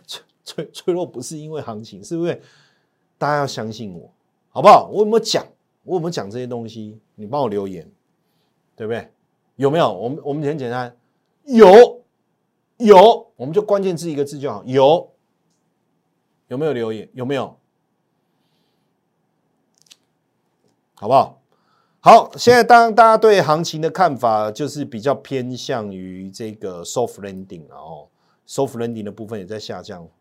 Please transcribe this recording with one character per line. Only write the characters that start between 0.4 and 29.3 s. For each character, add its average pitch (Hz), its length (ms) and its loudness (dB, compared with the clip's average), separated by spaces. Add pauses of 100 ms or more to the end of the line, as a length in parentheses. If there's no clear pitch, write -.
脆-， - 300 -14
脆 - 180 -6
弱 175 140 -6
不 - 160 -16
是 160 160 -16
因 151 120 -18
为 156 120 -10
行 110 200 -14
情， 101 220 -20
是 170 120 -10
因 165 40 -8
为 170 180 -6 (800)
大 151 100 -6
家 147 120 -2
要 143 80 -4
相 113 260 -10
信 107 220 -16
我， 82 160 -20 (400)
好 - 100 -8
不 165 80 4
好？ 127 240 4
我 143 60 -6
有 214 80 0
没 208 60 -4
有 226 60 0
讲？ - 240 -4 (420)
我 139 100 -10
有 185 40 -4
没 156 60 -8
有 170 60 -8
讲 107 200 -10
这 117 80 -12
些 127 80 -10
东 117 220 -12
西？ 107 320 -18 (140)
你 107 100 -20
帮 127 160 -8
我 127 80 -2
留 196 180 -6
言， 90 240 -16 (840)
对 113 100 -12
不 110 60 -8
对？ 110 180 -10 (440)
有 135 160 -2
没 160 80 0
有？ 139 120 2
我 98 160 -10
们， 139 160 -10
我 143 120 -8
们 151 120 -8
很 151 120 -6
简 123 120 -8
单， 123 240 -10 (500)
有， 226 580 8 (720)
有， 220 500 6 (100)
我 123 100 -12
们 156 80 -8
就 208 80 0
关 202 200 -2
键 185 140 -4
字 165 140 -8
一 151 40 -8
个 139 80 -4
字 143 160 -8
就 135 140 -8
好， 98 140 -12
有。 139 420 2 (1400)
有 123 80 -10
没 147 80 -6
有 151 80 -2
留 113 200 -6
言？ 107 200 -14
有 123 120 -12
没 139 100 -4
有？ 120 220 -6 (3500)
好 101 140 -12
不 120 40 0
好？ 127 280 0 (580)
好， 196 380 6
现 - 180 4
在 240 80 6
当 233 320 6
大 233 80 6
家 220 160 6
对 208 240 4
行 151 220 0
情 156 180 -8
的 160 80 -4
看 156 260 0
法 110 360 0
就 143 160 -8
是 143 160 -10
比 113 160 -12
较 135 120 -2
偏 127 440 -8
向 113 360 -8
于 92 380 -14
这 110 220 -14
个 92 320 -14
soft 120 300 -6
landing 98 540 -18
了 139 60 -20
哦， 147 320 -20 (400)
soft 135 300 -6
landing 117 260 -8
的 101 80 -12
部 104 160 -16
分 107 140 -12